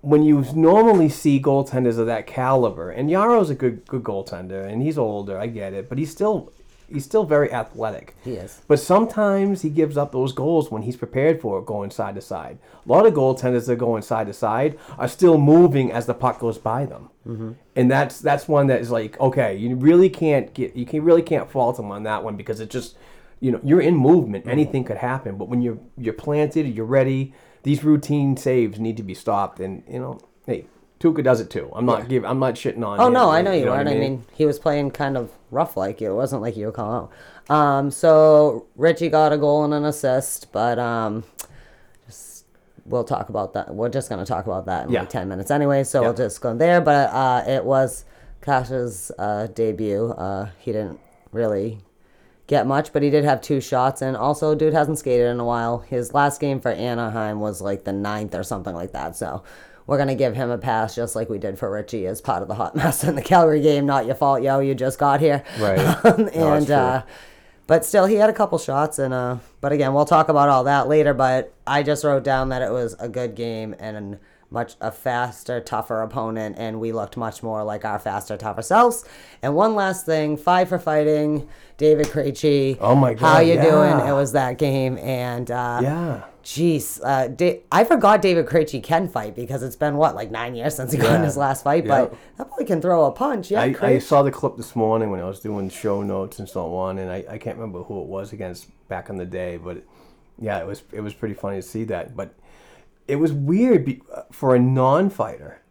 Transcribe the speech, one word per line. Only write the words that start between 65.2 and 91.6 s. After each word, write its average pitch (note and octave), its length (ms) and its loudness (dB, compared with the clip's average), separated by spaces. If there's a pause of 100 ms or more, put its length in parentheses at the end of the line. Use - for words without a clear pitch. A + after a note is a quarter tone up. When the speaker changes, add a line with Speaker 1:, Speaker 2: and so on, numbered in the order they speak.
Speaker 2:
here. C#3+ 200 2 (180)
Speaker 1:
Right. G2+ 200 2
Speaker 2:
<laughs> - 260 2
Um, A3+ 120 8
Speaker 1:
No, A3 80 2
that's - 100 -8
Speaker 2:
and, D3+ 320 2
Speaker 1:
true. D3 80 2
Speaker 2:
uh, B2+ 260 2 (640)
but E3 200 4
still, G3 220 4
he G#3+ 80 4
had G#3+ 140 6
a G#3+ 40 0
couple G3+ 240 -2
shots, D3 420 -2
and, C3 140 -2
uh, B2 240 -4 (240)
but C#3 100 -2
again, C#3+ 220 0
we'll D3 120 4
talk D#3 220 4
about C#3+ 220 4
all C3 160 4
that C#3 240 2
later, D3+ 240 4
but C3 400 0 (120)
I C#3+ 160 0
just C#3+ 220 -2
wrote C#3 220 0
down C3 240 0
that B2+ 120 -4
it A2 100 -2
was A#2 280 -4
a A#2+ 80 -10
good A#2+ 280 -8
game A2 440 -8
and G#2 400 -12 (300)
much A#2 320 -8
a A2 100 -6
faster, B2 680 -6
tougher A2+ 420 -6
opponent, A2 580 -6
and A2+ 200 -8
we A2+ 120 -4
looked G#2+ 260 -8
much A2+ 240 -8
more A2 220 -6
like G#2 220 -8
our G#2 120 -4
faster, G2+ 400 -6
tougher G#2+ 240 -8
selves. A#3 420 2 (380)
And C#3+ 140 -2
one G#3+ 180 4
last F#3+ 320 -2
thing, D3+ 320 0
five F3+ 320 2
for F3+ 80 -2
fighting, D3+ 720 0 (300)
David D3+ 280 4
Krejci. C#3 760 0
Speaker 1:
Oh A2 140 4
my C3 200 6
Speaker 2:
How - 20 -2
Speaker 1:
God, D#3 320 6
Speaker 2:
you E3 80 6
Speaker 1:
yeah. - 80 2
Speaker 2:
doing? D3+ 440 4
It C#3+ 60 0
was C#3 200 0
that B2+ 260 0
game, C3+ 400 0
and, B2 500 -6
uh, A#2+ 320 -4
Speaker 1:
Yeah. C#3+ 400 -4 (220)
Speaker 2:
jeez, D#3 600 -2
uh, C3 260 0
Da-, - 420 -2
I F3+ 120 6
forgot G#3+ 380 4
David F3 240 2
Krejci D3+ 380 -2
can E3 240 0
fight A2 280 -6
because B2 280 -8
it's B2+ 120 -10
been, D3 220 -2
what, D3+ 160 2
like, - 160 -10
nine A#2 240 -8
years B2+ 220 -6
since B2+ 160 -6
he D3+ 80 0
got D3 160 4
in E3+ 60 2
Speaker 1:
Yeah. D#3+ 40 0
Speaker 2:
his C#3+ 100 -2
last C#3 280 -2